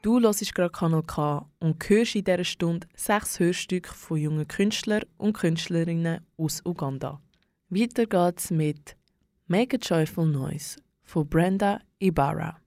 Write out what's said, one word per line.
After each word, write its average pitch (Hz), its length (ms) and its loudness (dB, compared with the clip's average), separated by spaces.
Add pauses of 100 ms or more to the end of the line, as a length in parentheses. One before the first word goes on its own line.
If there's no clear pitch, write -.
Du 233 200 4
hörst 208 340 2
gerade 175 160 2
Kanal 165 320 0
K 147 560 -2
und 160 320 -2
hörst 226 240 4
in 196 100 -2
dieser 180 200 2
Stunde 170 500 -2
sechs - 460 -2
Hörstücke 180 520 -2
von - 240 -8
jungen 151 300 -2
Künstlern 214 560 0 (160)
und 208 140 0
Künstlerinnen 165 920 -2 (140)
aus 160 260 -4
Uganda. 143 560 -6 (480)
Weiter 226 380 0
geht's 175 440 0
mit 151 460 -2 (520)
Make 240 280 0
a - 20 0
Joyful 165 480 0
Noise 147 500 -4 (260)
von 151 260 -4
Brenda 190 520 2 (180)
Ibarra. 156 680 0